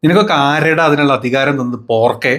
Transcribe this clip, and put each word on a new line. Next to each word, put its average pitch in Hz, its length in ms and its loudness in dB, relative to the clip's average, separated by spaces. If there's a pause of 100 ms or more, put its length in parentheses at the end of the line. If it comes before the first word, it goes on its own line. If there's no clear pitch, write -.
നിനക്കൊക്കെ 185 320 2 (140)
ആരുടെ 156 400 0
അതിനുള്ള 143 300 2
അധികാരം 135 420 -2
തന്നത് 120 280 -8
പോർക്കെ? 117 500 0